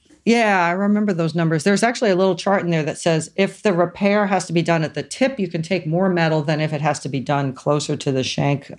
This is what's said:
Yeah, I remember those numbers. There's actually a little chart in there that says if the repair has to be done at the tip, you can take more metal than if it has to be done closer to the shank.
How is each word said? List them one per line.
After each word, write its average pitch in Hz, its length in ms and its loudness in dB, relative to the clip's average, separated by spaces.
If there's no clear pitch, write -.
Yeah, 208 400 2
I 170 80 0
remember 208 400 0
those 165 240 -2
numbers. 165 260 0
There's 202 220 2
actually 240 260 0
a 180 60 2
little 190 180 2
chart 190 300 0
in 170 60 -2
there 165 120 2
that 147 160 -4
says 160 380 0
if 190 260 -2
the 208 100 2
repair 202 540 2
has 190 200 0
to - 60 -6
be 170 100 2
done 165 200 2
at 147 120 -4
the 147 100 -6
tip, 262 340 -2
you 196 80 -2
can 170 160 -6
take 180 240 -4
more 175 220 0
metal 160 340 2
than 151 180 -2
if 151 120 -2
it 147 80 -4
has 143 200 0
to - 80 -8
be 131 120 -4
done 139 320 -2
closer 147 440 -2
to 147 140 -4
the 131 140 0
shank. 143 540 -2